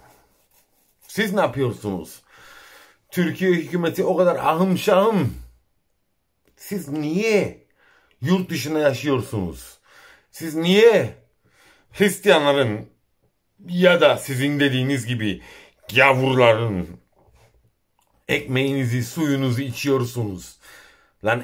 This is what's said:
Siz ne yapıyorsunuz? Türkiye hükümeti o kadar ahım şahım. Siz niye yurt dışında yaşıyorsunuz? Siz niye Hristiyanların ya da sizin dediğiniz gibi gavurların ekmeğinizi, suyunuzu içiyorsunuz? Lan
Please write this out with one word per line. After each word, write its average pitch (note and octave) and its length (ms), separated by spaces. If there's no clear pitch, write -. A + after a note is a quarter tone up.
Siz G3 260
ne F#3+ 80
yapıyorsunuz? G#2+ 800
Türkiye F3 400
hükümeti E3+ 520
o D#3+ 140
kadar F3 180
ahım E3 420
şahım. G3 560
Siz E3+ 300
niye D#3 800
yurt F3+ 280
dışında D3+ 300
yaşıyorsunuz? A#2+ 1000
Siz D#3 240
niye F#3 580
Hristiyanların C#3+ 1000
ya F3 340
da C3+ 160
sizin C#3 420
dediğiniz C3 460
gibi A2 360
gavurların B2 920
ekmeğinizi, C3 760
suyunuzu C3+ 580
içiyorsunuz? A#2+ 960
Lan A#2+ 180